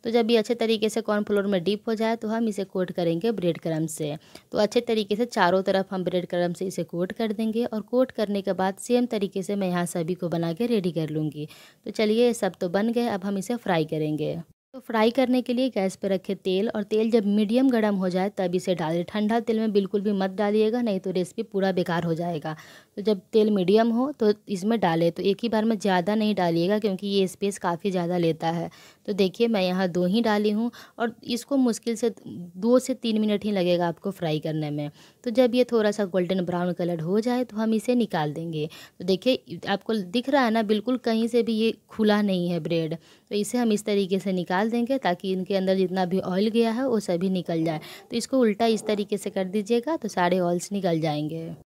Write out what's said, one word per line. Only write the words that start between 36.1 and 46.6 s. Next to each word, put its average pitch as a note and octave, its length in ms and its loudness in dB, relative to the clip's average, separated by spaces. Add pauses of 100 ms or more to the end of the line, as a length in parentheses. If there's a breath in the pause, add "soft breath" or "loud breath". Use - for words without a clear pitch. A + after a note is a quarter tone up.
ब्राउन F3 300 -2
कलर F3 280 -2
हो F#3 180 0
जाए B3 240 0
तो G#3+ 140 -8
हम A3 160 0
इसे A3 220 0
निकाल E3 380 0
देंगे। D#3+ 340 -4 (320 loud breath)
तो F#3+ 60 -10
देखिए F#3+ 540 0 (100)
आपको G3+ 260 -2
दिख G#3+ 340 -4
रहा C4+ 140 4
है A3+ 80 2
ना, A3+ 120 2
बिल्कुल G#3 360 0
कहीं A3+ 280 0
से A#3 160 2
भी A3+ 120 0
ये A3 180 2 (160)
खुला G#3 340 2
नहीं F3+ 260 0
है F3 120 0
ब्रेड। E3 340 -2
तो - 400 -12
इसे G#3 220 -2
हम A#3 140 2
इस G#3 140 0
तरीके G3 340 0
से G3 140 -4
निकाल F3+ 300 0
देंगे A#3+ 360 0
ताकि F#3 320 -2
इनके F#3 240 -2
अंदर F#3+ 200 2
जितना F#3 300 2
भी F#3 160 0
ऑयल F#3+ 280 0
गया A3+ 220 2